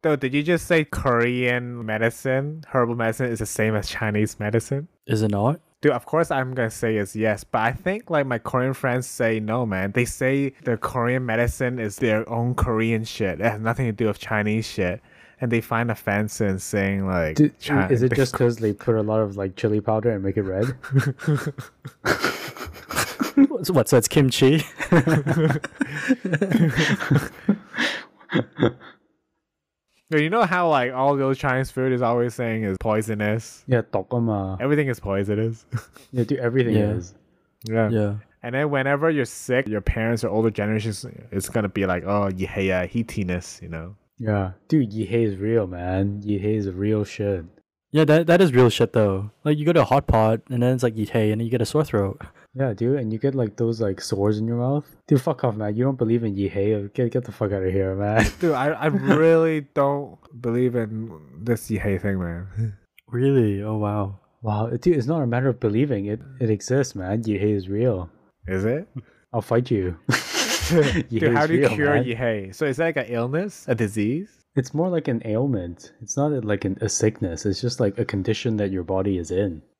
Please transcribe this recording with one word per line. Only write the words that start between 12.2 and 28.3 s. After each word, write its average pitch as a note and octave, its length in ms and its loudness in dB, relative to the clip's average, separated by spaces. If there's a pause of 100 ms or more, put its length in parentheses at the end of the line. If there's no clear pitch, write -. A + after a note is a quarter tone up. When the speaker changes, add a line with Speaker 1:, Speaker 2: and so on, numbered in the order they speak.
Speaker 1:
own A#2+ 240 0
Korean A2+ 500 0
shit. F#2 360 -4
It G2+ 60 -2
has G#2 140 0
nothing A#2 260 -2
to A2+ 60 -2
do A2 140 0
with G#2 120 0
Chinese G#2+ 480 -2
shit. F#2 360 -4 (400)
And A#2+ 100 -2
they A#2 100 2
find A#2 280 -2
offense G#2 500 -2
in F#2+ 180 0
saying, G2 480 0
like, E2 300 0
Speaker 3:
Do, D3+ 120 6 (140)
Speaker 1:
Chi- G2 260 2
Speaker 3:
is B2 140 4
it B2 120 2
just C3 200 2
'cause A#2+ 220 2
they G#2+ 180 0
put A2+ 200 0
a A2 80 2
lot G#2+ 180 0
of, G2+ 160 -2
like, F#2+ 200 -4
chili G#2+ 260 0
powder A2 280 2
and G2+ 140 -4
make G2 140 0
it G#2 60 0
red? G2+ 360 -2
Speaker 1:
<laughs> - 40 -20 (2750)
Speaker 2:
So F3+ 120 -2
what, B2 140 4
so C3 100 6
it's A2+ 100 2
kimchi? C#3 560 4 (260)
<laughs> D#3 3750 0 (1500)